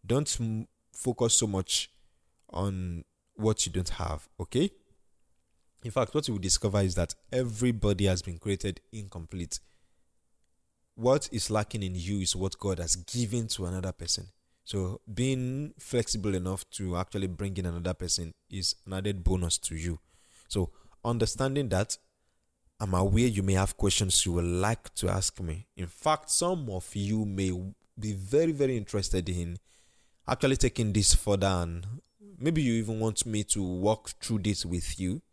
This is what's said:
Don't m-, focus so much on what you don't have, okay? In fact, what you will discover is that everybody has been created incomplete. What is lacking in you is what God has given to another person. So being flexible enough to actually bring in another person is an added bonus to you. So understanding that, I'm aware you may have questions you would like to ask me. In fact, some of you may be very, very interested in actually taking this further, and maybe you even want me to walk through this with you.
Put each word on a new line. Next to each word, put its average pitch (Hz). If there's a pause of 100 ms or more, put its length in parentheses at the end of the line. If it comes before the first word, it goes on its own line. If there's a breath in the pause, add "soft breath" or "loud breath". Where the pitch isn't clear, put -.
Don't 135
m-, 110 (240)
focus 117
so 113
much - (600)
on 92 (320)
what 107
you 90
don't 92
have, - (120)
okay? 143 (1120)
In 117
fact, 123
what 151
you 117
will 101
discover 98
is 95
that 87 (180)
everybody 110
has 90
been 85
created 98 (100)
incomplete. 92 (1400)
What 127
is 110
lacking 104
in 92
you 90
is 92
what 92
God 92
has 82
given 113
to 95
another 92
person. 92 (340)
So 92 (120)
being 131
flexible 107
enough 92
to 90
actually 95
bring 92
in 92
another 87
person 85 (160)
is 95 (120)
an 95
added 95
bonus 87
to -
you. 80 (480 soft breath)
So 92 (340 soft breath)
understanding 123
that, 98 (840)
I'm 98
aware 98
you 101
may 95
have 95
questions -
you 90
would 87
like 90
to 92
ask 95
me. 85 (100)
In 90
fact, -
some 170
of 92
you 107
may 95 (480)
be 107
very, 127
very 135
interested 95
in 87 (680 soft breath)
actually 135
taking 113
this 101
further, 98
and 87 (500)
maybe 156
you 123
even 110
want 110
me 107
to 101
walk 92 (100)
through 110
this 98
with 90
you. 92 (120)